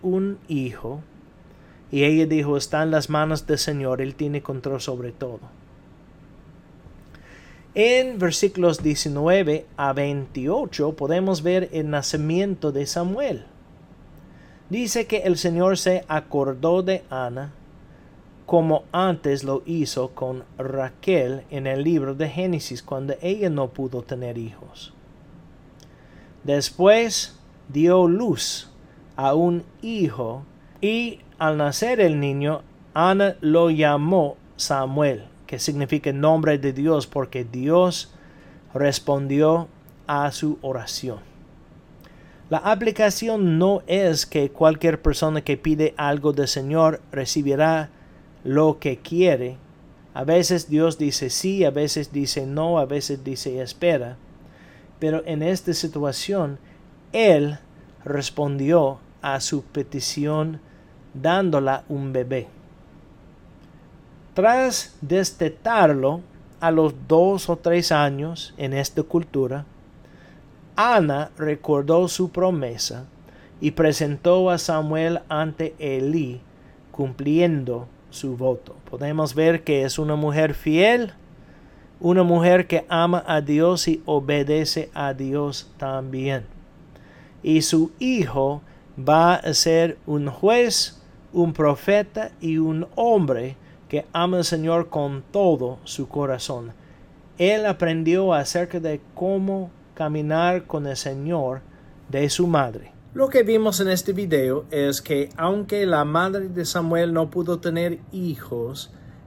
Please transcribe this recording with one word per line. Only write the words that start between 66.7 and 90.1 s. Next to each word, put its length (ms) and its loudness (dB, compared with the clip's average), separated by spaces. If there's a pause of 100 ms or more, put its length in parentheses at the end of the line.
los 240 4 (140)
dos 420 4
o 60 -2
tres 340 0
años 640 -2
en 160 -6
esta 300 -2
cultura, 640 -2 (1080)
Ana 600 4
recordó 680 2
su 240 -2
promesa 760 -2 (540)
y 120 0
presentó 760 2
a 100 2
Samuel 680 -2
ante 520 -4
Elí, 600 -4 (520)
cumpliendo 960 -2 (220)
su 260 -8
voto. 400 -4 (120)
Podemos 460 -4
ver 300 2
que 180 2
es 160 -4
una 160 0
mujer 400 0
fiel, 580 2 (880)
una 240 4
mujer 460 4
que 200 -2
ama 380 0
a 140 0
Dios 480 2
y 180 0
obedece 880 0
a 200 -4
Dios 540 -6 (100)
también. 640 -6 (1000)
Y 200 4
su 360 2
hijo 640 0 (340)
va 380 6
a 180 -2
ser 540 2
un 220 -2